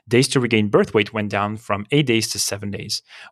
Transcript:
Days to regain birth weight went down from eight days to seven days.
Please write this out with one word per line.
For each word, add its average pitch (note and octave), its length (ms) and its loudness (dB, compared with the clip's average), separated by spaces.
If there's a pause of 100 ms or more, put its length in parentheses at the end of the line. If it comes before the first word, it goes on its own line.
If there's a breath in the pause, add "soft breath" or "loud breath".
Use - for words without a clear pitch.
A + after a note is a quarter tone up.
Days A#2+ 220 4
to C3+ 100 2
regain A2 300 2
birth F#3 220 2
weight G#2 200 0
went G#2 180 -4
down G#2 260 -2
from G2+ 360 -6
eight D3 140 2
days A2+ 240 0
to G2+ 100 -6
seven G#2 320 -6
days. - 280 -8 (320 loud breath)